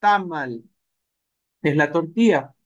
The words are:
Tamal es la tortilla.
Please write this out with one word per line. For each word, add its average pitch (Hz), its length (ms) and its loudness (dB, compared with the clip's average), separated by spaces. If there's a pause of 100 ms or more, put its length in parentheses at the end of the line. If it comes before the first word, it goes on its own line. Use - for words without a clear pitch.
Tamal 165 600 -2 (1000)
es 147 140 0
la 147 160 2
tortilla. 165 600 0 (120)